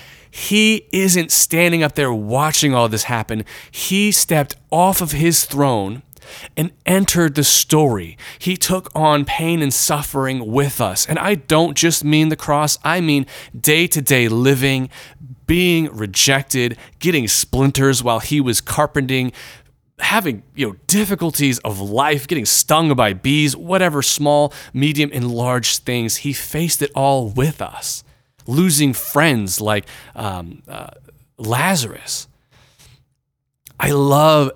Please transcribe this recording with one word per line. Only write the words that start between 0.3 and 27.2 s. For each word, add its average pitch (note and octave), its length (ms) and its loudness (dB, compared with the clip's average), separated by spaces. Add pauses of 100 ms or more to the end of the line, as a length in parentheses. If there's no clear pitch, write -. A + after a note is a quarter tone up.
He G#3+ 600 0
isn't F3+ 400 0
standing E3 520 2
up C#3+ 100 -2
there C#3 180 0
watching C3 640 0
all A#2+ 160 2
this G#2+ 140 -2
happen. A2 420 -4 (240)
He G3+ 420 0
stepped - 440 0 (160)
off F#3 280 2
of E3 120 -4
his D#3 340 2
throne B2 560 -2 (560)
and D#3+ 140 -2 (140)
entered E3+ 500 2
the D3 80 2
story. A#2+ 720 2 (220)
He F3+ 180 -4
took F#3 380 -2
on D3+ 280 2
pain E3 380 -2
and C#3 120 0
suffering C3+ 760 -2
with C3+ 300 0
us. G2 240 0
And D#3+ 140 -2
I G3+ 160 0
don't D#3 420 2
just D#3+ 260 2
mean D3+ 260 4
the D#3 60 0
cross. D3+ 480 0
I E3+ 180 0
mean C#3+ 240 2 (320)
day-to-day D3 680 2
living, C3 640 2 (560)
being E3+ 400 2 (100)
rejected, A#2+ 800 0 (220)
getting D3+ 300 0
splinters C3+ 760 2
while A#2 160 0
he D3 220 0
was B2 180 0
carpenting, C3 720 -2 (680)
having, E3+ 440 -2 (100)
you C3+ 140 -2
know, G2 80 -8 (100)
difficulties E3+ 720 0
of G2+ 200 -6
life, C3 480 0
getting C#3+ 180 -2
stung D#3 480 2
by A#2 200 2
bees, C#3 420 0
whatever E3+ 460 0
small, D3 520 0 (200)
medium, D3 400 0
and B2 180 -4
large A#2+ 460 -2
things. A#2+ 400 -4
He C#3+ 160 -6
faced - 480 -4
it C#3+ 120 -2
all C3+ 360 0